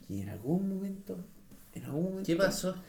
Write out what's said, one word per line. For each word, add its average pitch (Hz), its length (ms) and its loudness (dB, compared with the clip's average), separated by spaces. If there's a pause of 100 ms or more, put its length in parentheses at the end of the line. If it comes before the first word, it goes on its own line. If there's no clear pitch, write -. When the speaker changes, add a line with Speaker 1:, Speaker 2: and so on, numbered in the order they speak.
(100)
Speaker 1:
Y 101 100 -2
en 98 80 -6
algún 143 400 2
momento... 190 480 -4 (560)
En - 120 -10
algún 139 200 0
momento 190 220 -2
Speaker 2:
¿Qué 165 100 6
pasó? 185 380 4 (140)